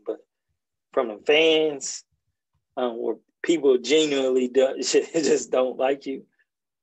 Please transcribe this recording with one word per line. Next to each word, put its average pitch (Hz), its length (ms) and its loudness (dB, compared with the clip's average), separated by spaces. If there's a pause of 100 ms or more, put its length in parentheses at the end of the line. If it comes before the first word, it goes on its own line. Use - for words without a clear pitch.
but 110 120 -8 (760)
from 123 160 -2
the 104 160 -12
fans, 156 760 0 (760)
um, 120 240 -4
where 117 140 -4 (260)
people 139 380 2
genuinely 131 680 0
do, 131 300 2
<laughs> 131 40 -6
just 139 720 0
don't 127 260 0
like 135 280 -2
you. 135 180 -10 (600)